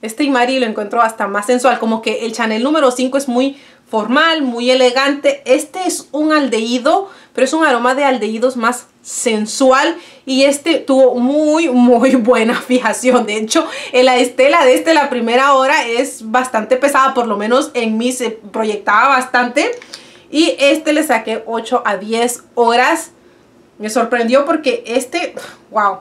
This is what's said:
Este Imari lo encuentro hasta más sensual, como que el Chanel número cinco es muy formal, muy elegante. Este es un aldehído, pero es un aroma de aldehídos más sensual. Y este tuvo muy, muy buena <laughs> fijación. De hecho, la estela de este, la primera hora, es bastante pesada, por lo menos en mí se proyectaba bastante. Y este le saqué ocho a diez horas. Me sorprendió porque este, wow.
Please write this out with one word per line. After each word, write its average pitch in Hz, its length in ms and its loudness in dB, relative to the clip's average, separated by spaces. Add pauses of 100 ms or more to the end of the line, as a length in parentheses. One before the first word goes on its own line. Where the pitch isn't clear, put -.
Este 226 220 -6
Imari 262 360 0
lo 240 80 -2
encuentro 214 340 -4
hasta 220 260 -2
más 202 200 -6
sensual, 247 320 2
como 220 220 -2
que 220 240 -6
el 226 60 -6
Chanel 220 320 -4
número 277 280 2
cinco 262 260 -2
es 277 100 -4
muy 262 300 -2 (320)
formal, 294 540 0
muy 240 260 -4
elegante. 269 760 2
Este 311 400 0
es - 260 -6
un 302 200 -2
aldehído, 254 800 0 (240)
pero 247 120 0
es 262 80 -2
un 320 120 2
aroma 247 300 2
de 285 100 0
aldehídos 233 500 -2
más 240 300 -4 (160)
sensual. 262 960 0 (280)
Y 262 180 2
este 285 320 2
tuvo 262 400 4
muy, 302 540 2
muy 247 460 4
buena 233 380 2
<laughs> - 140 -8
fijación. 247 580 0
De 208 120 -4
hecho, 220 280 -2 (260)
la 254 260 4
estela 269 460 2
de 254 120 6
este, 320 180 0
la 285 160 2
primera 247 440 2
hora, 269 340 2
es 233 440 -4
bastante 226 460 0
pesada, 262 360 2
por 240 140 -2
lo 208 100 -4
menos 247 360 0
en 220 240 -2
mí 247 140 -2
se 247 180 -4
proyectaba 214 800 -2
bastante. 254 640 0 (600)
Y 320 280 0
este 302 340 2
le 311 100 0
saqué 226 420 -2
ocho 226 400 -4
a 208 120 -2
diez 226 460 -4 (100)
horas. 247 580 0 (680)
Me 214 100 -8
sorprendió 240 560 0
porque 311 400 -2
este, 269 500 -4 (360)
wow. 202 300 0